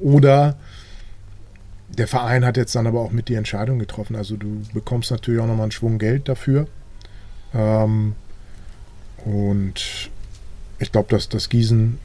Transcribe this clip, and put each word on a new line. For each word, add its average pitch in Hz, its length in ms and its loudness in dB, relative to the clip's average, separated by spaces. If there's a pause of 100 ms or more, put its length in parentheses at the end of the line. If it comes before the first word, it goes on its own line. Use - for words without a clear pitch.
oder 143 540 8 (1300)
der 117 180 -2
Verein 123 380 2
hat 123 140 4
jetzt 117 160 0
dann 117 120 2
aber 117 140 2
auch 113 120 -4
mit 113 180 0
die 120 40 2
Entscheidung 110 440 0
getroffen. 107 360 -6
Also 104 220 -6
du 104 240 -6 (140)
bekommst 117 360 -2
natürlich 117 300 0
auch 113 60 0
nochmal 113 180 2
einen 110 80 -2
Schwung 113 260 0
Geld 117 300 0
dafür. 139 380 2 (880)
Ähm, 110 600 2 (1120)
und 101 840 -2 (680)
ich - 140 -4
glaub, 104 160 2
dass, 104 220 2
dass 110 180 -2
Gießen 113 560 4